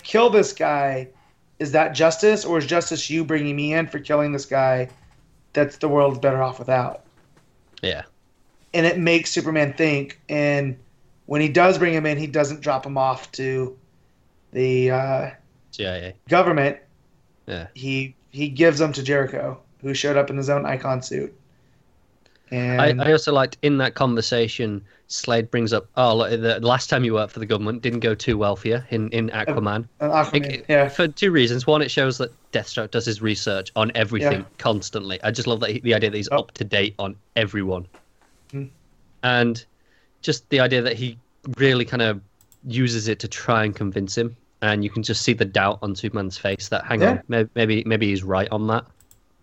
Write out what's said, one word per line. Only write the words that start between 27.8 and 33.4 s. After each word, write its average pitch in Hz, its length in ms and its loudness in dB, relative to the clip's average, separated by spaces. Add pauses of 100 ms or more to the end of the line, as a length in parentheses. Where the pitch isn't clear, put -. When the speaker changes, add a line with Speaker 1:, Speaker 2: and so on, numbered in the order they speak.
Speaker 2:
didn't 120 160 -2
go 113 160 0
too 110 240 0
well 101 160 0
for 104 140 -4
you 120 200 0
in, 110 200 -2
in 113 200 -2
Aquaman." 110 580 -2 (120)
Speaker 1:
Uh, 151 100 -2 (140)
Aquaman, 147 300 0
Speaker 2:
It, 135 140 -10
Speaker 1:
yeah. 143 200 4
Speaker 2:
for 165 200 0
two 190 220 -2
reasons. 123 380 2
One, 151 160 6
it 131 80 -4
shows 135 260 0
that 123 140 -4 (200)
Deathstroke 107 380 -4
does 117 160 -2
his 107 160 -4
research 101 540 -2